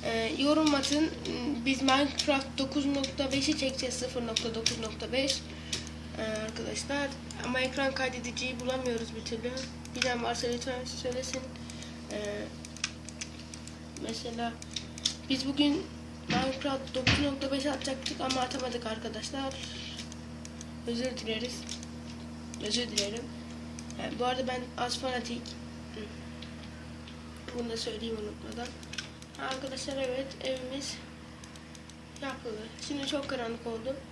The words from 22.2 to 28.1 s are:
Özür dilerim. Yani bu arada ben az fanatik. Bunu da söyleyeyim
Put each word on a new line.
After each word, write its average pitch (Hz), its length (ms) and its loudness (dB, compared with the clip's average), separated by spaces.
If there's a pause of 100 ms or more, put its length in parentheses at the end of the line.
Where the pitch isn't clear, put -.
Özür 226 240 2
dilerim. 208 360 0 (800)
Yani - 180 -2
bu 240 60 4
arada 254 220 2
ben 247 140 0 (160)
az 247 200 2
fanatik. 240 440 0 (2250)
Bunu 240 140 0
da 226 80 -2
söyleyeyim 226 440 0